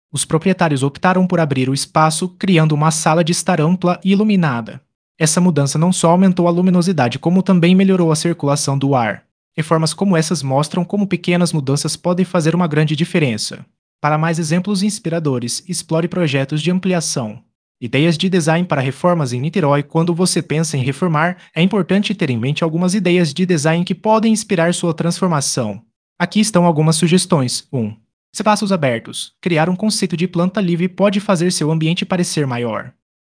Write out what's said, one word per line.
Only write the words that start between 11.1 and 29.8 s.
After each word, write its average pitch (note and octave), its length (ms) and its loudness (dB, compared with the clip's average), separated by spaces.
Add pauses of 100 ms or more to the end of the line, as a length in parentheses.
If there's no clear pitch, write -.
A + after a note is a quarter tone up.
mudanças D3 440 -2
podem F3+ 280 0
fazer E3 300 0
uma F3 120 0
grande D3+ 300 0
diferença. C#3+ 680 -2 (360)
Para D3+ 180 0
mais E3 200 -2
exemplos F3+ 440 -2
inspiradores, D#3 880 -4
explore F3 400 -4
projetos D3+ 520 -2
de D#3 100 -2
ampliação. E3 720 -2 (400)
Ideias D3 380 0
de F#3+ 100 -2
design E3+ 380 0
para D3+ 140 -2
reformas C#3 520 -2
em B2 80 -4
Niterói. C#3+ 420 0
Quando E3 320 -2
você F3 280 0
pensa D#3 340 -4
em C3 60 0
reformar, D#3+ 540 0 (180)
é D#3+ 80 0
importante G3 520 0
ter E3 160 -2
em A#2+ 80 -2
mente C3+ 240 -2
algumas E3+ 320 0
ideias F3 380 2
de F3+ 140 -2
design E3 380 2
que F#3 100 -4
podem A3 380 2
inspirar F3 420 0
sua E3+ 200 -2
transformação. D#3 880 -2 (360)
Aqui F3 220 0
estão G3 240 2
algumas D#3 320 2
sugestões. D#3+ 760 0
Um. A2 220 -4 (400)
Espaços G#3 380 0
abertos. B2+ 680 -4
Criar E3 280 0
um F#3 80 0
conceito G3 400 -2